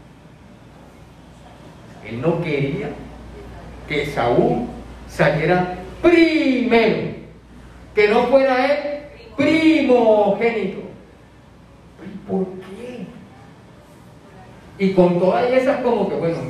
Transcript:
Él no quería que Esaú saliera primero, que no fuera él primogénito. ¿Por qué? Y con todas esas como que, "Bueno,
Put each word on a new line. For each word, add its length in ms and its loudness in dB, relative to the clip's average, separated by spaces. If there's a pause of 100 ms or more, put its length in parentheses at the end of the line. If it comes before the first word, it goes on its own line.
(2000)
Él 120 -10
no 200 -2
quería 500 -4 (960)
que 160 -4
Esaú 600 0 (420)
saliera 680 0 (260)
primero, 1120 4 (840)
que 140 4
no 180 4
fuera 400 4
él 340 -2 (360)
primogénito. 1400 2 (1500)
¿Por 180 -4
qué? 600 -14 (1700)
Y 140 0
con 280 4
todas 320 2
esas 280 2
como 280 0
que, 80 -4
"Bueno, 220 -2 (120)